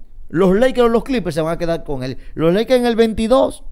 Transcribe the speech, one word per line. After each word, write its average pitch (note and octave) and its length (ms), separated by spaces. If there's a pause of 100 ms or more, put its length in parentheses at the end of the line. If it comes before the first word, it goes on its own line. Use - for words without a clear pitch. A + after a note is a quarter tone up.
(280)
los F#3 280
Lakers B3 300
o - 20
los A#3 160
Clippers F3+ 300
se E3 80
van E3 120
a D#3+ 40
quedar E3 260
con C3+ 180
él. C3 140 (180)
Los D#3+ 200
Lakers B3 260
en A#3+ 60
el A#3+ 100
veintidós A3+ 760